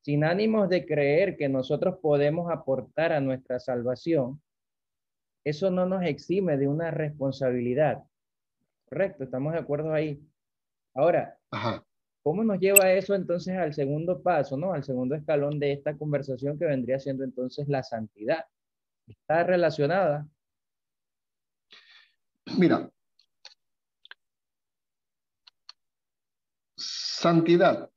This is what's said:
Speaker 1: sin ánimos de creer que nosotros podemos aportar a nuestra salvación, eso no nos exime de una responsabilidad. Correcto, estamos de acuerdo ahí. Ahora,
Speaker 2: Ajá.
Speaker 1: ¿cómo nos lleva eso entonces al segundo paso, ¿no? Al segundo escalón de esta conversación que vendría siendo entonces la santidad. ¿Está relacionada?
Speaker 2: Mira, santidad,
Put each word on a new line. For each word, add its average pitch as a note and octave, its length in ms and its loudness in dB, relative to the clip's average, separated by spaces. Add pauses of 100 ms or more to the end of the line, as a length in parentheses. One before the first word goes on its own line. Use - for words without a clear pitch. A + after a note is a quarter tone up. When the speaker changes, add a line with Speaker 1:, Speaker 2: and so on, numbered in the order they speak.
Speaker 1:
sin D3 220 0
ánimos G3+ 460 2
de F3 160 2
creer D3+ 500 2
que C#3+ 120 -2
nosotros C#3+ 520 0
podemos D3+ 500 2
aportar D3+ 640 -2
a D3+ 80 2
nuestra B2+ 400 -2
salvación, B2+ 840 -2 (1000)
eso D3+ 260 0
no F3+ 140 2
nos F#3 200 0
exime E3+ 520 0
de C#3 100 2
una D#3 240 0
responsabilidad. C3+ 1120 0 (840)
Correcto, E3 360 -4
estamos C3 300 -4
de E3+ 40 -2
acuerdo D#3 360 -4
ahí. D3+ 260 -2 (760)
Ahora, D#3 440 2 (120)
Speaker 2:
Ajá. A2 320 -4 (400)
Speaker 1:
¿cómo F#3+ 220 2
nos G3+ 140 2
lleva F#3+ 340 2
eso F#3+ 220 -2
entonces F3+ 420 -6
al D#3+ 160 -4
segundo D3+ 500 -6
paso, D3 360 -2
¿no? F3+ 160 -6
Al C#3+ 100 -6
segundo B2+ 300 -4
escalón D3 440 -2
de C#3+ 140 -2
esta D3 240 -6
conversación C#3+ 600 -4
que E3+ 80 -2
vendría C3 320 -2
siendo C3+ 260 -6
entonces B2+ 440 -6
la C3+ 140 0
santidad. A2+ 600 -6 (640)
¿Está D#3+ 380 0
relacionada? D#3+ 840 2 (2250)
Speaker 2:
Mira, - 320 4 (3750)
santidad, E3+ 1200 2